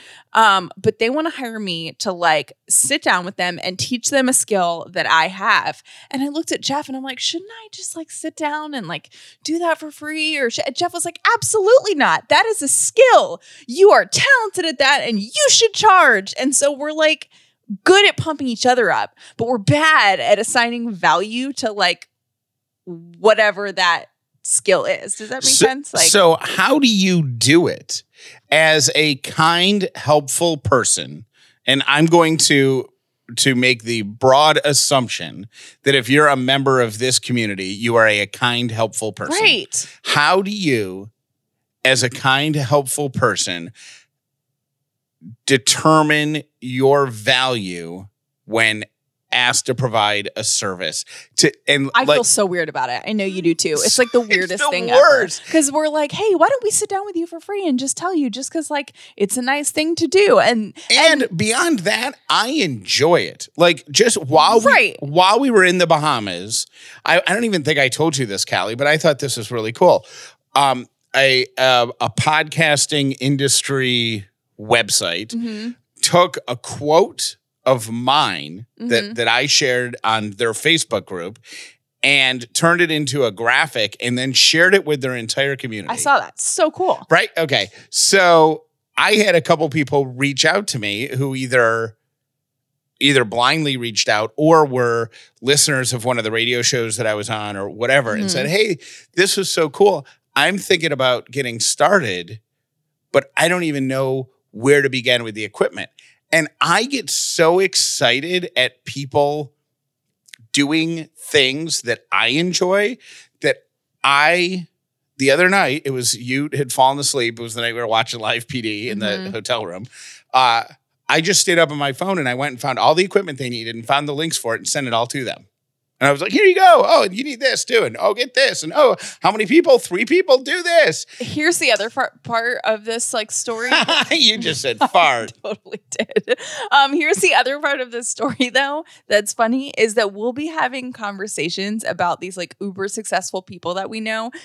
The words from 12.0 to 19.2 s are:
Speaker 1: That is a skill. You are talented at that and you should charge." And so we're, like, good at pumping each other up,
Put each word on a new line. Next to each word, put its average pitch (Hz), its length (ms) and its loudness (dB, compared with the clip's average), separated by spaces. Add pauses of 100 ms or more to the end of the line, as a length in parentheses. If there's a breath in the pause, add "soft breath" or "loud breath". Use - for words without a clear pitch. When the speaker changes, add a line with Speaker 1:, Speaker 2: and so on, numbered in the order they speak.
Speaker 1:
That 311 200 4
is 440 140 -4
a 285 60 -6
skill. 277 720 4 (240 loud breath)
You 370 260 6
are - 140 6
talented 453 600 0
at 302 140 -4
that 277 280 2
and 220 140 -2
you 262 280 -2
should 440 240 4
charge." 311 640 4
And 262 160 -2
so 285 160 2
we're, 294 220 -6
like, 311 380 0 (560 soft breath)
good 370 240 6
at 302 80 -4
pumping 294 300 -6
each 233 180 -4
other 247 260 2
up, 110 240 -4 (220 loud breath)